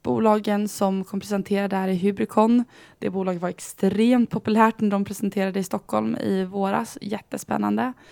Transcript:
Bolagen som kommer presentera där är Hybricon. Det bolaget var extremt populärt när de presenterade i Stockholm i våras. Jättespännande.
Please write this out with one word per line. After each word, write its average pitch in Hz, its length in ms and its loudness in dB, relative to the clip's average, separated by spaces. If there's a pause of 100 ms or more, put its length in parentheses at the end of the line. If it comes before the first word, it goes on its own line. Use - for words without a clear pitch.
Bolagen 214 680 2
som 190 360 -2
kommer 196 160 -6
presentera 196 480 -2
där 190 200 -2
är 190 40 0
Hybricon. 220 720 2 (340)
Det 208 120 -2
bolaget 185 320 -4
var 180 60 -2
extremt 220 840 2
populärt 220 500 2
när 208 100 2
de 196 140 0
presenterade 196 540 -2
i 190 60 -2
Stockholm 214 520 -4
i 190 280 0
våras. 196 560 -2
Jättespännande. 208 920 -4 (200)